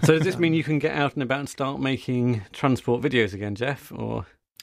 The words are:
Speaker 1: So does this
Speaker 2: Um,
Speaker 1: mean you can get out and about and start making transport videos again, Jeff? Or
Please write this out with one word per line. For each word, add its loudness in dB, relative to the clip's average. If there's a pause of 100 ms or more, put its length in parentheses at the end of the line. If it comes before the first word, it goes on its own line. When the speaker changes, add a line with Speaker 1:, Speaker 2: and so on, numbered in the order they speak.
Speaker 1:
So 8
does 2
this 0
Speaker 2:
Um, -2
Speaker 1:
mean 2
you 0
can 0
get 0
out 0
and -4
about -2
and -8
start -6
making 0 (100)
transport 0
videos 2
again, -6
Jeff? -6
Or -6 (360)